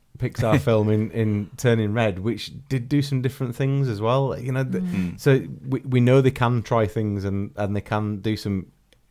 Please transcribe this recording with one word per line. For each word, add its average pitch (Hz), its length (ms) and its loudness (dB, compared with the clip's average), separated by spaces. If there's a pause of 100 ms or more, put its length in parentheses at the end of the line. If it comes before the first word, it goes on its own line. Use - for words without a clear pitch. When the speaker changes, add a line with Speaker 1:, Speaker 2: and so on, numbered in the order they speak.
(180)
Speaker 1:
Pixar 120 420 0
Speaker 2:
<laughs> - 0 -
Speaker 1:
film 110 300 4
in, 107 220 2
in 107 460 0
Turning 113 360 2
Red, 107 260 0
which 104 320 -4 (180)
did 123 200 -4
do 147 120 2
some 135 200 -2
different 123 340 -4
things 139 320 0
as 104 140 -4
well. 127 360 0
You 131 140 -6
know, 131 120 0
the, 131 160 -2
Speaker 3:
Mm. 180 120 -4 (220)
Speaker 2:
Mm. - 60 -14
Speaker 1:
so 135 220 4 (260)
we, 131 140 -2
we 127 200 0
know 127 200 6
they 131 100 4
can 120 320 0
try 113 220 2
things 101 380 -2
and, 98 320 -2
and 101 200 -2
they 101 60 -2
can 107 380 -2
do 107 180 -2
some 98 300 -4 (420)